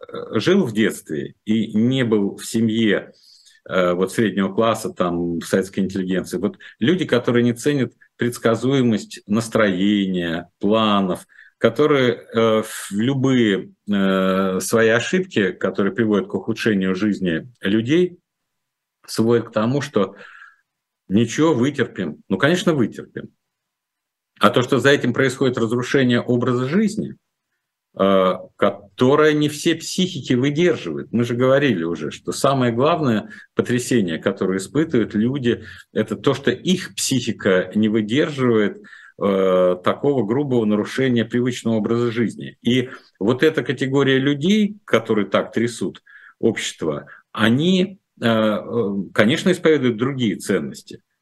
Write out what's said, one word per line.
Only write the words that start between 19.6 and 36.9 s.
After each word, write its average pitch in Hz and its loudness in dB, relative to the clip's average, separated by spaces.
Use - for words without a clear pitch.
что 104 -2
"ничего, 120 2
вытерпим". 113 -4
Ну, - -2
конечно, 170 2
вытерпим. - -4
А 104 4
то, 127 2
что 123 0
за 139 4
этим 139 2
происходит 131 0
разрушение 120 0
образа 123 0
жизни, 196 -2
э, 95 2
которое 147 2
не 151 0
все 156 -2
психики 165 -4
выдерживают. 131 0
Мы 117 0
же 120 -2
говорили 131 2
уже, 78 -6
что - -10
самое 127 0
главное 135 0
потрясение, 117 0
которое 95 -2
испытывают 120 -2
люди, 120 0
это 107 -4
то, - 0
что - -2
их - -2